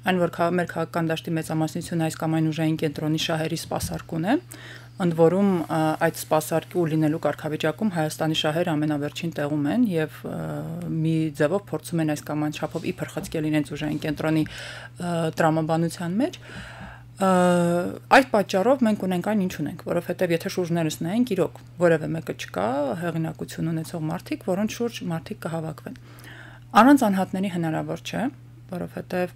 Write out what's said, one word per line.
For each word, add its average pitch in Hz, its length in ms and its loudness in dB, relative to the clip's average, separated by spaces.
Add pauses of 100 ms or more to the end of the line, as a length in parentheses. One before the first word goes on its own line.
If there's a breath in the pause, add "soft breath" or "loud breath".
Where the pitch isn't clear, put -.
Այն, 185 200 2
որ 170 100 2
քա-, 170 180 0
մեր 175 200 0
քաղաքական 165 420 -2
դաշտի 165 220 -4
մեծամասնությունը 160 720 -2
այս 156 120 -4
կամ 160 180 0
այն 160 140 4
ուժային 156 300 0
կենտրոնի 156 420 -2
շահերի 160 380 -2
սպասարկուն - 640 -4
է, 233 100 4 (580 loud breath)
ընդ 170 220 0
որում, 170 340 6 (140)
ա, 160 140 -2 (200)
այդ 160 240 0
սպասարկու 156 640 0
լինելու 156 340 2
կարգավիճակում 151 720 -2
Հայաստանի 156 460 0
շահերը 165 340 0
ամենավերջին 151 640 -2
տեղում 147 340 -2
են 208 180 2
և, 160 360 -2
ա, 165 160 -8 (480)
մի 160 300 0 (160)
ձևով 156 340 0
փորձում 160 380 -2
են 151 100 0
այս 147 100 -6
կամ 151 220 -2
այն 151 100 -4
չափով 160 320 -6
իբր - 240 -6
խցկել - 380 -4
իրենց 151 240 0
ուժային 151 260 -4
կենտրոնի, 156 460 0
ա, - 680 -10 (200)
տրամաբանության 165 840 2
մեջ։ 294 240 0 (760 loud breath)
Ա, 190 160 2 (760)
այդ 262 240 8
պատճառով 220 560 4
մենք 208 180 0
ունենք 185 260 0
այն, 208 120 2
ինչ 180 120 -2
ունենք, 156 280 -6
որովհետև 175 520 0
եթե 180 200 -4
շուրջներս 165 440 0
նայենք, 208 360 0
իրոք - 260 -2 (120)
որևէ 160 380 2
մեկը 160 280 -6
չկա 196 300 -2 (260)
հեղինակություն 165 760 -4
ունեցող 160 360 -6
մարդիկ, 180 400 -6
որոնց 196 320 -2
շուրջ 233 240 -4
մարդիկ 170 400 -6
կհավաքվեն։ - 580 -8 (720 loud breath)
Առանց 254 320 10
անհատների 190 460 0
հնարավոր 156 500 -2
չէ, - 220 -4 (400)
որովհետև 180 720 -6